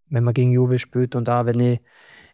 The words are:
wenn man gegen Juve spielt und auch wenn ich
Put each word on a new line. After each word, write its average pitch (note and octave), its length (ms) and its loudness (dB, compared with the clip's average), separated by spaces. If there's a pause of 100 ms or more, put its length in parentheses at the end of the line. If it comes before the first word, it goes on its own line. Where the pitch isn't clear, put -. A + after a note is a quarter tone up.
wenn A#2+ 140 -2
man A#2+ 100 0
gegen B2 180 2
Juve B2 280 2
spielt B2+ 360 -4
und A#2 140 -4
auch A#2+ 160 0
wenn A#2+ 140 0
ich B2 220 0 (520)